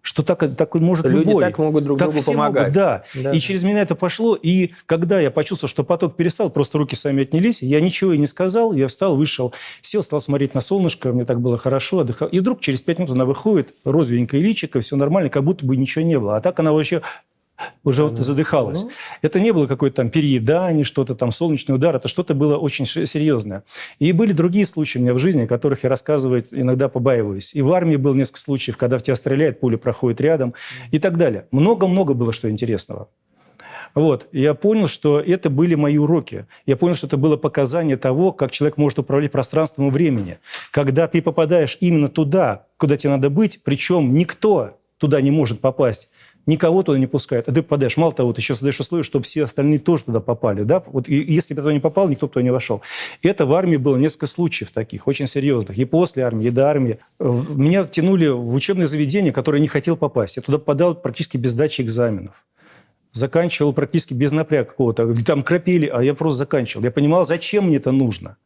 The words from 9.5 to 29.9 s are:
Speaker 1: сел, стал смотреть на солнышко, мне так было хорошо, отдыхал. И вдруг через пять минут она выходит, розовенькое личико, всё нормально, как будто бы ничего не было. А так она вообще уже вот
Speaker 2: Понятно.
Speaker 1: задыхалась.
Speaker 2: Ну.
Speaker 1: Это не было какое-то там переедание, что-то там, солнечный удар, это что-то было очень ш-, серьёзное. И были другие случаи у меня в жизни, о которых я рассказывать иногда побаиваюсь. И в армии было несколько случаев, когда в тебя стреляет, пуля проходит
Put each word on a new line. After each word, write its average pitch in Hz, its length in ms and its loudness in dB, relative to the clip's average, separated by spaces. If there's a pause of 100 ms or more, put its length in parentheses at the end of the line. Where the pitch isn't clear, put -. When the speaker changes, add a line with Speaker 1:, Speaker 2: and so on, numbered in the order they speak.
Speaker 1:
сел, 202 220 -4
стал 147 180 -4
смотреть 139 340 -2
на 135 60 0
солнышко, 175 500 -2
мне 123 140 0
так 120 160 -2
было 120 160 0
хорошо, 135 440 -2
отдыхал. 123 280 -4
И 175 100 0
вдруг 190 220 -2
через 131 220 -4
пять 165 160 -4
минут 160 140 -4
она 127 120 2
выходит, 139 500 0 (100)
розовенькое 135 580 0
личико, 196 380 -2
всё 143 160 -6
нормально, 143 340 0
как 139 120 0
будто 165 220 0
бы 131 100 0
ничего 135 300 -2
не 165 140 2
было. 104 180 -2
А 110 60 0
так 180 180 -2
она 156 120 2
вообще 156 280 0 (840)
уже 139 180 2
вот 151 60 2
Speaker 2:
Понятно. 117 160 -4
Speaker 1:
задыхалась. 139 580 0
Speaker 2:
Ну. 240 80 -10 (320)
Speaker 1:
Это 160 160 0
не 220 140 2
было 151 160 2
какое-то 135 300 -2
там 120 120 0
переедание, 151 720 2
что-то 127 320 -2
там, 120 160 -2
солнечный 143 460 -2
удар, 147 180 2
это 127 140 -4
что-то 170 260 -2
было 143 220 2
очень 143 280 -2
ш-, 165 220 -4
серьёзное. 117 560 -2 (380)
И 151 100 4
были 202 220 2
другие 175 340 2
случаи 151 320 -4
у 123 40 0
меня 123 120 2
в 127 40 0
жизни, 151 240 2
о 113 40 -2
которых 131 380 -2
я 127 40 0
рассказывать 131 600 0
иногда 127 380 0
побаиваюсь. 117 680 -2
И 147 80 -2
в 139 100 4
армии 175 220 2
было 139 180 2
несколько 131 280 0
случаев, 131 360 -4
когда 127 220 0
в 117 60 -6
тебя 135 100 0
стреляет, 135 460 -2
пуля 117 160 0
проходит 117 440 -2